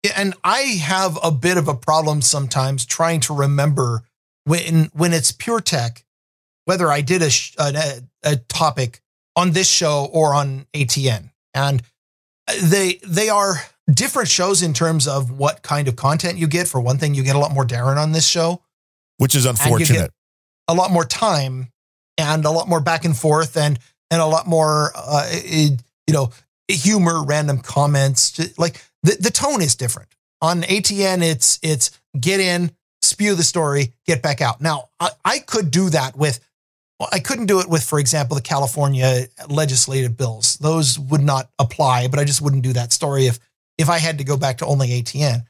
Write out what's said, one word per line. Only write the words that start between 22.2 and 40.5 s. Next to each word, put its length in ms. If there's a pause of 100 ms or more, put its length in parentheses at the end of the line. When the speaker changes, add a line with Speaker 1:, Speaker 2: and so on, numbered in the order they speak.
Speaker 1:
a 60
lot 180
more 120
back 240
and 120
forth 400
and, 220 (320)
and 120
a 40
lot 200
more, 480
uh, 360
it, 520 (240)
you 80
know, 160 (380)
humor, 560
random 340
comments. 760
Ju-, 260
like, 260 (180)
the, 180
the 100
tone 320
is 140
different. 320 (340)
On 220
A 160
T 240
N, 180
it's, 400
it's 280 (280)
get 220
in, 320 (300)
spew 320
the 100
story, 480 (140)
get 160
back 180
out. 200
Now, 280 (100)
I, 120 (140)
I 160
could 300
do 200
that 260
with, 240 (580)
well, 140
I 80
couldn't 260
do 140
it 80
with, 160
for 140
example, 380
the 60
California 840 (220)
legislative 680
bills. 400